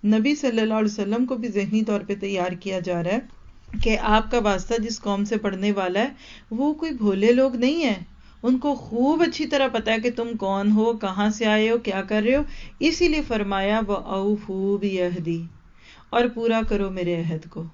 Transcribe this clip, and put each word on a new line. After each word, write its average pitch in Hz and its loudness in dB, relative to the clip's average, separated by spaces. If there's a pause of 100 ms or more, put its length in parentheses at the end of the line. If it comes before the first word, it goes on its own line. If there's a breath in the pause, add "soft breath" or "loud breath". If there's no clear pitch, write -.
नबी 220 4
सल्लल्लाहु 220 0
अलैहि 214 2
वसल्लम 214 0
को 254 -4
भी 226 -4
ज़हनी 202 0
तौर 208 0
पे 202 -4
तैयार 190 -2
किया 190 -4
जा 175 -2
रहा 175 0
है - -8
कि 220 4 (160)
आपका 220 2
वास्ता 202 0
जिस 226 -4
कौम 202 -2
से 214 -2
पड़ने 196 -2
वाला 190 0
है, 262 0 (380 loud breath)
वो 277 0
कोई 320 -4
भोले 208 4
लोग 254 4
नहीं 269 2
हैं। 202 -2 (360 soft breath)
उनको 254 2
खूब 277 2
अच्छी 330 -2
तरह 269 2
पता 220 -2
है 226 2
कि 233 -2
तुम 233 -6
कौन 196 0
हो, 220 4
कहाँ 208 0
से 214 -2
आए 214 4
हो, 226 2
क्या 196 -4
कर 214 0
रहे 240 4
हो। 294 2 (360 loud breath)
इसीलिए 320 2
फरमाया, 202 0
"व 202 -2
औफू 196 -2
बिअहदी", 180 -2 (720 loud breath)
और 240 4
पूरा 226 0
करो 202 0
मेरे 180 -2
अहद 165 -4
को। 165 -12